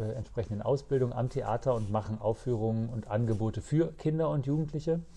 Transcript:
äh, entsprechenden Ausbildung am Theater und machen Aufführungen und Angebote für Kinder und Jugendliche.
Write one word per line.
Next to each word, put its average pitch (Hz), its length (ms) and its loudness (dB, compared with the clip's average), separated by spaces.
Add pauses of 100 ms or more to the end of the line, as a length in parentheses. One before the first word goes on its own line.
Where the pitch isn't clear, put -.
äh, 107 120 -2
entsprechenden 104 500 -4
Ausbildung 127 500 2
am 123 160 0
Theater 120 460 0
und 107 180 -2
machen 107 260 -2
Aufführungen 113 720 0
und 113 180 -6
Angebote 110 540 0
für 160 320 2
Kinder 156 380 0
und 143 160 0
Jugendliche. 156 540 0 (160)